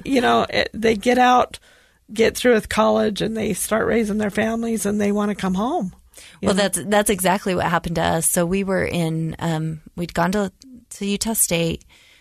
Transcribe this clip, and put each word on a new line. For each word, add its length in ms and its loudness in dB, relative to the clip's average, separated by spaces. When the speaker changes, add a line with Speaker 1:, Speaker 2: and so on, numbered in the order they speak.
Speaker 1:
you 160 2
know, 280 2
it, 240 -2
they 220 0
get 220 2
out, 420 4
get 260 2
through 160 4
with 160 2
college, 520 2
and 140 -2
they 180 -2
start 340 -2
raising 320 0
their 120 0
families, 540 -2
and 160 0
they 100 2
wanna 240 0
come 180 -2
home. 400 -2
You 60 0
Speaker 2:
Well, 80 2
Speaker 1:
know? 80 2
Speaker 2:
that's, 220 0
that's 240 2
exactly 460 0
what 100 0
happened 320 -2
to 60 0
us. 260 0
So 160 2
we 180 0
were 220 -2
in, 540 -2
um, 420 -4
we'd 160 -8
gone 180 0
to, 200 -2
to 140 -10
Utah 280 -4
State. 500 -2